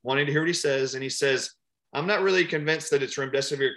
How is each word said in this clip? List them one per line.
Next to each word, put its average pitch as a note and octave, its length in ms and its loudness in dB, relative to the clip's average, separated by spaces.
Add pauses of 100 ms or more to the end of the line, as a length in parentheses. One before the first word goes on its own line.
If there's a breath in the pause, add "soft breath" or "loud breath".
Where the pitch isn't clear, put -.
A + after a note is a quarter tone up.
wanting C#3 240 0
to C#3 60 -2
hear D3+ 100 4
what E3 60 0
he F3 60 0
says. C3+ 400 0
And C3 80 -8
he C3 80 -6
says, C3+ 400 0 (420)
"I'm D3+ 140 -4
not G3 160 2
really F#3 220 4
convinced D#3 460 -2
that C#3 120 4
it's B2+ 140 -6
remdesivir C3+ 600 -2